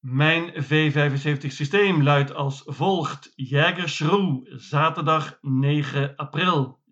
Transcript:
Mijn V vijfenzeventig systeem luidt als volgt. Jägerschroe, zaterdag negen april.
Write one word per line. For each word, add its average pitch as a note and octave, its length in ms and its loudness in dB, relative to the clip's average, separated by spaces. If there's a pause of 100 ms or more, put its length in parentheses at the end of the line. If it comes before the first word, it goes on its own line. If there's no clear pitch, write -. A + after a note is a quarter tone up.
Mijn D#3 580 0
V D3+ 300 2
vijfenzeventig C#3+ 600 -2
systeem F3+ 500 2
luidt C#3 300 2
als C#3 340 -6
volgt. E3 720 -4
Jägerschroe, D#3 1200 0
zaterdag D#3 800 0
negen C#3 760 0
april. D3+ 760 -2